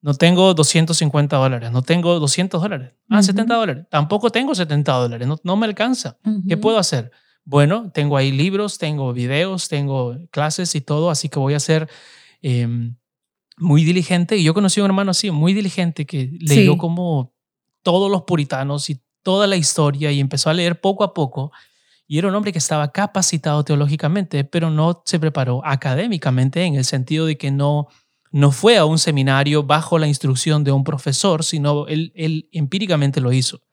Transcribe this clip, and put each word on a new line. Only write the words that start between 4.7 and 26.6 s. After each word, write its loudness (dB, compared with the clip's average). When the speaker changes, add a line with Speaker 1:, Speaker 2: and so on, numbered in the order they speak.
Speaker 1:
dólares, -2
no, -4
no -2
me 0
alcanza. -4
¿Qué 0
Speaker 2:
Ujú. -4
Speaker 1:
puedo 2
hacer?". -2
Bueno, 2
tengo 0
ahí 2
libros, -2
tengo -4
videos, -2
tengo -4
clases -4
y -2
todo, -2
así -4
que -4
voy 0
a -2
ser, 0
em, -2
muy 4
diligente. 0
Y 2
yo 4
conocí 2
a 2
un 2
hermano 0
así, -2
muy 2
diligente, -2
que -6
leyó 6
Speaker 2:
Sí. 2
Speaker 1:
como -2
todos 2
los 0
puritanos -4
y -8
toda 2
la 0
historia 0
y 0
empezó -2
a 2
leer -2
poco 0
a -6
poco. -4
Y -2
era 0
un -2
hombre -2
que -4
estaba -2
capacitado -2
teológicamente, 0
pero -2
no 0
se -2
preparó -2
académicamente 0